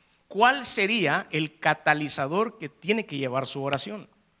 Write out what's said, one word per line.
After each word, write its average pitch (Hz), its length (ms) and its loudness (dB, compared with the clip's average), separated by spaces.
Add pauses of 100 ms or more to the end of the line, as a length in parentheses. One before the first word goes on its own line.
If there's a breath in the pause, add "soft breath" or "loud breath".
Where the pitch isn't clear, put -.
(280 soft breath)
¿Cuál 247 380 4
sería 196 640 0
el 156 260 -4
catalizador 151 1000 0
que 151 120 -12
tiene 208 360 -6
que 147 120 -10
llevar 131 300 -2
su 139 160 -4
oración? 143 460 -2 (320)